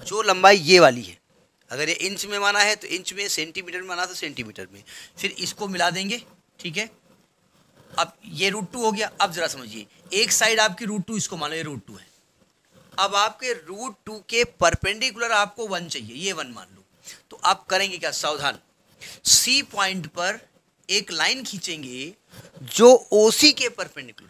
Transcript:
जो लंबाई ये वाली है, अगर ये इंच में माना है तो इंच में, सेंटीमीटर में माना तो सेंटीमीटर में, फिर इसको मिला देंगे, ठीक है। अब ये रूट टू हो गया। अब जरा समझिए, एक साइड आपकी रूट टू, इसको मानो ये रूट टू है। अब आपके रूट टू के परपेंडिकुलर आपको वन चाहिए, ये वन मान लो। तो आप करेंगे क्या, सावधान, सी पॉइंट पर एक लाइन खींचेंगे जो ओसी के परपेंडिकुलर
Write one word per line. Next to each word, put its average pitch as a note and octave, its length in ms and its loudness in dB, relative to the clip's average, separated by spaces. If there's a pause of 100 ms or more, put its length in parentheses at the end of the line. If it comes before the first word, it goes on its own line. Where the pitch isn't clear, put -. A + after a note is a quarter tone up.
जो G#3 140 -4
लंबाई G3 360 8
ये F3+ 220 8
वाली B2+ 220 6
है, F#2 200 -18 (480)
अगर C#3+ 200 -6
ये E3+ 60 -2
इंच F#3+ 300 -6
में G3+ 140 -6
माना G3+ 200 2
है G#3 160 4
तो - 120 -14
इंच F3+ 260 -8
में, G3+ 140 -8
सेंटीमीटर E3+ 540 -8
में F#3+ 60 -14
माना F3+ 180 -6
तो F3+ 80 -10
सेंटीमीटर B2 600 -10
में, G2+ 100 -20 (340)
फिर G3 140 -16
इसको F#3+ 360 -10
मिला F3+ 220 -2
देंगे, G3 360 -8 (340)
ठीक E3+ 180 -10
है। G#3+ 120 -8 (1080)
अब E3+ 260 -4
ये E3+ 240 -4
रूट F#3+ 220 -8
टू B3 100 -10
हो A3 100 0
गया। G#3 200 -4 (100)
अब G3 100 0
जरा E3 160 -4
समझिए, A2+ 400 -12 (260)
एक G#3+ 180 0
साइड A3 280 2
आपकी A3 260 0
रूट G3+ 200 -6
टू, A3+ 120 -8
इसको F3 200 -8
मानो D3+ 180 -6
ये E3 60 -6
रूट D3 260 -12
टू G#2+ 80 -20
है। - 180 -20 (840)
अब G3 160 -2
आपके A3 380 -2
रूट G3+ 420 -12 (100)
टू G#3+ 240 -14
के A#3 140 2
परपेंडिकुलर A3 880 0
आपको G#3 360 0
वन F3 200 -6
चाहिए, A#2 260 -12
ये F#3 200 -6
वन D3+ 140 -8
मान G2+ 280 -18
लो। - 100 -20 (440)
तो - 140 -20
आप F#3+ 220 2
करेंगे F#3+ 320 -2
क्या, D#3 140 -6
सावधान, C#3+ 480 -4 (640)
सी C4+ 360 4
पॉइंट F#3+ 460 -4
पर F#3 320 -6 (500)
एक G3+ 220 -2
लाइन F#3+ 320 -2
खींचेंगे D3+ 720 -12 (500)
जो A#3 480 8
ओसी A3 400 6
के B3+ 180 -2
परपेंडिकुलर C#3 600 -14